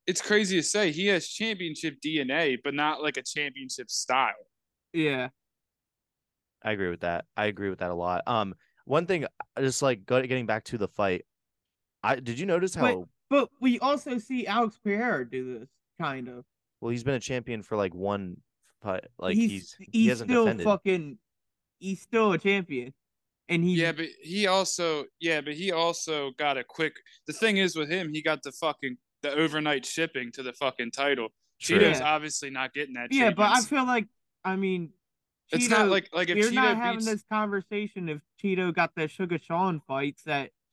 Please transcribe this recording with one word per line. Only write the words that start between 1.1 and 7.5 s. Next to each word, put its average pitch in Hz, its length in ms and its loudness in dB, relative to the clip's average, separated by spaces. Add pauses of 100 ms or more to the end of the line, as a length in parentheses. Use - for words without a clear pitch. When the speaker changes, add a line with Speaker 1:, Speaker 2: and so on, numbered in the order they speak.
Speaker 1:
championship 180 760 -6
D 156 180 0
N 127 120 0
A, 143 320 2
but 143 100 -4
not, 147 280 0
like, 151 160 -2
a - 40 -6
championship 135 680 -8
style. 127 440 0 (600)
Speaker 2:
Yeah. 139 360 0 (1300)
Speaker 3:
I 107 80 -2
agree 95 180 -2
with 85 120 -6
that. 85 240 -2 (100)
I 107 100 0
agree 98 240 -2